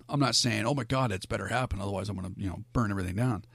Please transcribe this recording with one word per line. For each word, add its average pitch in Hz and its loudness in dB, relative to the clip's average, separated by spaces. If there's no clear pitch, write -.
I'm 147 0
not 123 4
saying, 110 2
"Oh 143 2
my 131 0
God, 127 2
it's 95 -4
better 101 -4
happen. 110 0
Otherwise, 101 -2
I'm 95 -4
gonna, 95 -6
you 98 -2
know, 95 -6
burn 110 2
everything 92 -2
down." 120 0